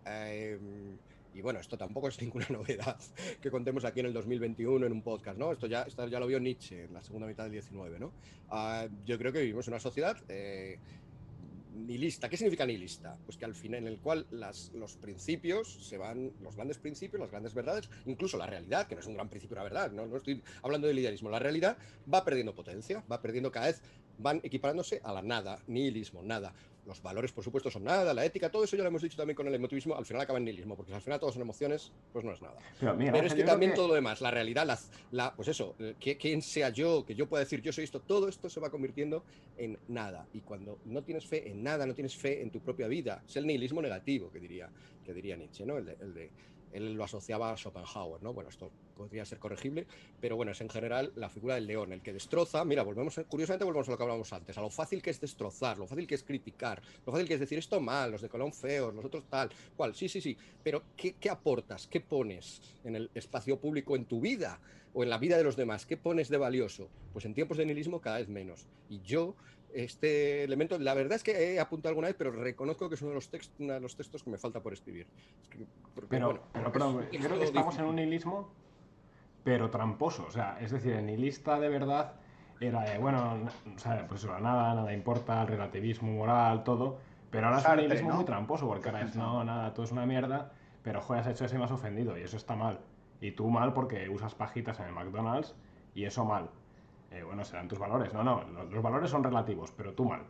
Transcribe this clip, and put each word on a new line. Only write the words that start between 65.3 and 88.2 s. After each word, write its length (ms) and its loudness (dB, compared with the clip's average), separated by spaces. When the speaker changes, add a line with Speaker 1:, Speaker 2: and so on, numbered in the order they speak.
Speaker 1:
de 80 8
los 140 6
demás? 300 0
¿Qué 100 -2
pones 320 2
de 80 4
valioso? 500 2
Pues 140 -8
en 80 -6
tiempos 240 0
de 80 4
nihilismo 360 -2
cada 180 0
vez 100 -4
menos. 380 -8
Y 140 -12
yo, 340 0
este 720 4
elemento, 340 2
la 160 4
verdad 220 4
es 80 -2
que 80 2
he 40 4
apuntado 300 0
alguna 200 2
vez, 100 -2
pero 120 2
reconozco 560 -2
que 80 -2
es 60 -6
uno 100 -2
de 40 -2
los 160 -4
text-, 260 -10
uno 160 -2
de 60 -2
los 160 -8
textos 260 -10
que 80 -8
me 80 -4
falta 240 -4
por 120 -4
escribir. 340 -12
Es 80 -20
que, 160 -14
porque, 140 -10
Speaker 2:
Pero, 180 4
Speaker 1:
bueno, 140 2
Speaker 2:
pero, 180 -2
perdón, 340 2
Speaker 1:
es, 60 -8
Speaker 2:
yo 80 -4
Speaker 1:
es 60 0
Speaker 2:
creo 60 2
que 40 2
Speaker 1:
todo 100 4
Speaker 2:
estamos 200 4
en 60 2
Speaker 1:
difícil. 40 2
Speaker 2:
un 60 2
nihilismo, 540 0
pero 260 6
tramposo. 580 2
O 40 -10
sea, 300 -2
es 100 -2
decir, 220 2
el 120 0
nihilista 540 2
de 100 4
verdad 440 2
era 240 2
de, 160 0
bueno, 380 4
na-, 140 -2
o 40 -12
sea, 280 0
pues 160 -6
eso, 80 -4
la 80 -4
nada, 360 4
nada 180 2
importa, 480 2
el 60 4
relativismo 640 0
moral, 520 6
todo. 360 2
Pero 160 4
ahora 120 8
es 40 2
un 60 10
Speaker 3:
Sartre, 180 10
Speaker 2:
nihilismo 220 4
Speaker 3:
¿no? 80 4
Speaker 2:
muy 80 4